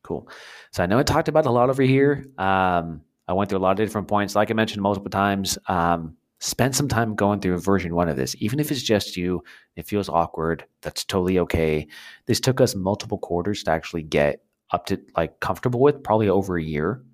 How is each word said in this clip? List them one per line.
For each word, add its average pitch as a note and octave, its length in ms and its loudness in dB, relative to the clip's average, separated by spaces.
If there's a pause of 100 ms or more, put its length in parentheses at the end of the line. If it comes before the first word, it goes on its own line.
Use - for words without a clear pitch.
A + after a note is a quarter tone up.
Cool. - 260 -8 (440)
So - 100 -4
I F2+ 40 4
know G2 120 2
I C#3 60 4
talked D3 240 2
about D#3 180 2
a B2+ 60 2
lot B2 180 4
over C3+ 140 2
here. C#3 420 4 (120)
Um, F#2 640 0 (260)
I F2+ 60 -2
went G2 160 0
through G2 100 0
a - 20 0
lot F#2+ 100 4
of G#2 140 2
different G2+ 220 -4
points. G2+ 280 -2
Like G#2 140 4
I A2+ 40 -2
mentioned A2 280 0
multiple G2 280 0
times, G2 480 0 (100)
um, E2+ 480 0 (240)
spend - 360 -2
some D3+ 120 -2
time A2+ 280 0
going G2+ 260 2
through F2+ 160 0
version F2 360 0
one E2+ 140 2
of D#2 80 -2
this. C2 240 -4
Even A#2 200 -2
if D3 120 -2
it's C3 120 -4
just - 340 0
you, F2+ 260 -2 (320)
it E2+ 100 -12
feels G2+ 220 -4
awkward. E2 560 0 (180)
That's - 220 -8
totally F#2 360 0
okay. D#2+ 480 0 (380)
This A#2 140 0
took C3 220 0
us B2 120 4
multiple G2 440 -4
quarters F2 460 -4
to - 80 0
actually D#2+ 320 -4
get D2 400 0 (280)
up - 140 -2
to, F#2+ 160 -4 (160)
like, E2 220 -4
comfortable A#2+ 420 -2
with, C#3+ 220 2
probably G#2+ 260 2
over F#2 280 2
a E2 60 -2
year D#2+ 400 -2 (100)